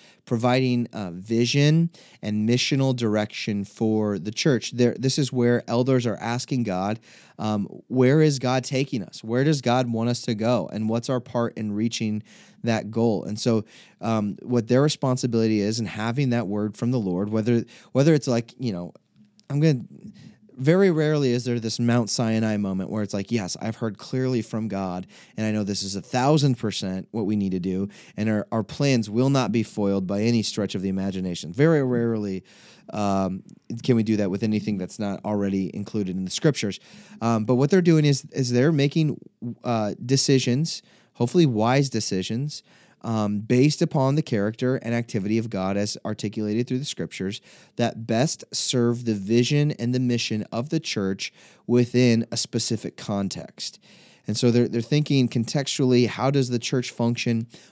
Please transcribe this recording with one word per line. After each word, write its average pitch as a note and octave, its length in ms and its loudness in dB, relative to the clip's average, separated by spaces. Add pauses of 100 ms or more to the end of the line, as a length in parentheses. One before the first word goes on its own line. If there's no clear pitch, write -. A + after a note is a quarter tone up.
(240)
providing, B2 680 2
uh, F#2+ 200 -6
vision B2 800 2 (320)
and G#2+ 260 0
missional C3 480 2
direction G#2+ 640 -2
for G#2+ 560 0
the F#2+ 140 -6
church. - 400 0
There, A#2+ 260 2
this C3 180 -2
is C#3 160 -2
where A#2+ 360 2
elders B2 380 2
are G#2 100 -2
asking A#2+ 480 -4
God, G2+ 340 -2 (400)
um, G#2+ 280 -2 (200)
"Where B2+ 340 4
is D3 200 4
God B2+ 240 0
taking C3 400 -2
us? - 180 -16
Where A#2+ 220 0
does D3 160 2
God B2 320 2
want A2+ 180 0
us A#2+ 120 -2
to A#2+ 120 -4
go? A2 380 0
And A2 160 -4
what's A2+ 200 -2
our B2+ 120 -2
part A#2 360 -4
in G#2+ 140 -4
reaching G#2+ 540 -2 (400)
that A2 260 0
goal?" A2+ 320 0
And G#2+ 160 -8
so, A2+ 260 2 (360)
um, G#2 420 -2
what A#2 240 0
their B2+ 160 4
responsibility A#2+ 760 0
is G#2+ 180 0
in A2+ 80 -2
having A#2 440 -2
that A#2 180 0
word G#2 280 -4
from A#2+ 140 -2
the C3 80 0
Lord, F#2+ 300 -2
whether, A2 360 2 (280)
whether C#3+ 200 4
it's D3+ 140 2
like, A#2 320 -2
you A#2+ 140 -4
know, F2 200 -8 (560)
I'm C#3+ 120 -2
gonna, D3 220 4 (720)
very F3 360 4
rarely D3+ 400 2
is A#2+ 120 0
there A#2+ 140 -2
this A2 220 -4
Mount A#2+ 280 2
Sinai A2 500 0
moment F#2+ 300 -4
where G#2+ 140 -4
it's G2+ 100 -6
like, G2+ 200 -4
"Yes, G#2 280 -2
I've A2 140 -6
heard G#2+ 240 -6
clearly B2+ 420 -2
from A2 280 -6
God, F#2 400 -4 (280)
and A2 80 -4
I G#2+ 60 0
know G#2+ 140 0
this G2 180 -2
is G2 140 -6
a F#2+ 40 -4
thousand C3 580 2
percent F#2+ 520 -4
what G#2+ 160 -2
we G#2+ 80 0
need G2 160 0
to F#2 80 -2
do, F#2 300 -2 (280)
and G#2+ 120 -2
our, G#2+ 240 0
our A2+ 100 0
plans A#2+ 480 0
will B2 200 2
not B2+ 200 2
be A2 140 0
foiled G2 420 -2
by G2+ 160 -2
any A#2 220 2
stretch G#2 320 -4
of F#2 60 -4
the G2 60 -2
imagination." F#2 640 -4
Very D3 300 4
rarely, A2+ 600 -2 (460)
um, G2 520 -2 (400)
can B2 140 2
we A2+ 80 2
do A2 140 0
that G2+ 120 -2
with G2 140 -2
anything G#2+ 340 -2
that's F#2 220 -8
not G2+ 240 -6
already G2 500 -2
included G2 400 -6
in F#2 100 -6
the F#2 60 -8
scriptures. - 480 -2 (420)
Um, A2+ 260 0
but B2+ 100 4
what C#3 140 2
they're F#3+ 120 6
doing D#3+ 220 6
is, C#3+ 220 2
is B2 260 -4
they're B2+ 180 4
making, D3 480 0 (460)
uh, A2 300 0 (120)
decisions, C3+ 760 2 (320)
hopefully E3 320 4
wise B2+ 440 2
decisions, A2+ 720 -4 (380)
um, G#2 400 -2
based B2 420 4
upon C#3 320 2
the D#3 80 2
character A2+ 540 0
and A#2 180 -4
activity A2 420 -2
of A2+ 140 -2
God G2 260 -2
as G#2 300 -2
articulated G#2+ 600 -4
through B2+ 120 -4
the C#3+ 80 -8
scriptures, - 560 -8 (340)
that A2+ 300 -2
best A#2 440 0
serve A#2+ 540 0
the A#2 80 0
vision A#2+ 600 2
and A#2+ 220 -2
the B2+ 60 0
mission A#2 500 -2
of A#2+ 200 -6
the D#3+ 100 0
church G2 500 -4 (360)
within A#2+ 680 4
a - 60 -6
specific - 580 -4
context. - 840 -6 (480)
And G#2+ 120 -4
so B2 120 4
they're, A#2 180 4
they're A#2 120 -2
thinking C#3 480 2
contextually, B2+ 800 2
how A2+ 240 0
does C#3 180 2
the A#2+ 100 -2
church B2+ 340 -4
function? A#2 540 -2 (260)